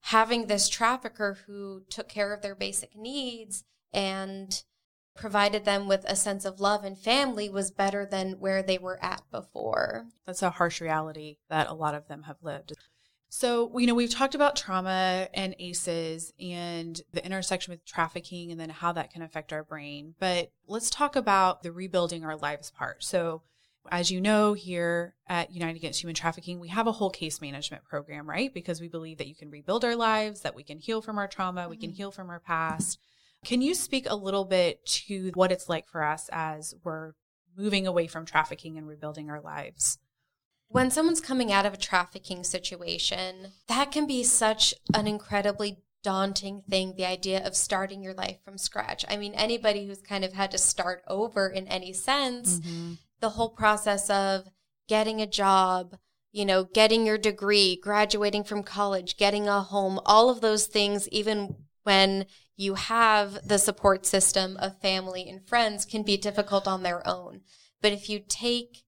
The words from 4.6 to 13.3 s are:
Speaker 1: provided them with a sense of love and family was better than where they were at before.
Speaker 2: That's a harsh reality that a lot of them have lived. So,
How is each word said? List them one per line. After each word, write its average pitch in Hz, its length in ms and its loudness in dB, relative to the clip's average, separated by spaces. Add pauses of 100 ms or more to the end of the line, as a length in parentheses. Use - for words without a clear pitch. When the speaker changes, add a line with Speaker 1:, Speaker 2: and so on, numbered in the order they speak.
Speaker 1:
provided 202 500 0
them 202 220 0
with 196 200 2
a 196 80 0
sense 196 300 -2
of 190 140 -8
love 202 240 2
and 196 160 -10
family 233 500 0
was 190 220 -4
better 196 340 0
than 190 340 -4
where 190 220 0
they 190 160 0
were 185 260 -6
at 185 280 -4
before. - 760 -2 (220)
Speaker 2:
That's 185 160 -6
a 175 80 2
harsh 170 280 0
reality 156 580 -6 (120)
that 156 180 2
a 151 60 -8
lot 156 220 -2
of 147 120 -12
them 151 160 -14
have 147 200 -16
lived. 147 300 -10 (560)
So, 240 500 0